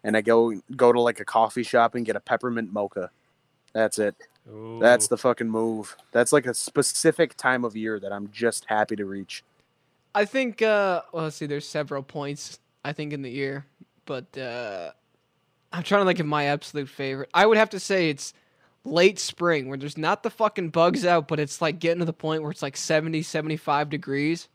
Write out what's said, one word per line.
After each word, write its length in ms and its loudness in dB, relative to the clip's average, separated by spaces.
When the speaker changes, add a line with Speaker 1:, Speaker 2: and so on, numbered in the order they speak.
Speaker 1:
and 120 0
I 60 4
go, 320 4
go 180 6
to, 80 4
like, 180 0
a 60 -10
coffee 380 0
shop 320 2
and 100 -4
get 100 -2
a 60 -4
peppermint 500 -4
mocha. 380 -4
That's 260 0
it. 160 0
Speaker 2:
Ooh. 300 -12
Speaker 1:
That's 280 6
the 100 0
fucking 320 0
move. 480 -4
That's, 180 4
like, 140 4
a 80 -2
specific 800 0
time 300 0
of 100 -6
year 240 -4
that 140 -8
I'm 180 -8
just 340 -2
happy 300 0
to 100 -6
reach. 380 -10
Speaker 3:
I 100 2
think, 380 -2
uh, 400 2
well, 120 -6
let's 120 -6
see, 120 -8
there's 200 -6
several 340 -6
points, 580 -10
I 80 -6
think, 180 -8
in 120 -8
the 80 -10
year, 340 -6
but, 320 -10
uh, 540 -8
I'm 100 -6
trying 200 2
to 20 2
think 160 2
of 60 -2
my 180 0
absolute 420 -4
favorite. 460 -8
I 120 6
would 120 6
have 140 4
to 100 -8
say 280 2
it's 240 -6
late 340 4
spring, 480 -2
where 120 -8
there's 180 -8
not 240 0
the 80 -4
fucking 400 -2
bugs 340 4
out, 240 4
but 120 -2
it's, 240 -4
like, 160 -2
getting 200 0
to 60 0
the 80 -2
point 300 -4
where 80 -6
it's, 100 -10
like, 160 -6
seventy, 460 0
seventy-five 680 -2
degrees. 640 -4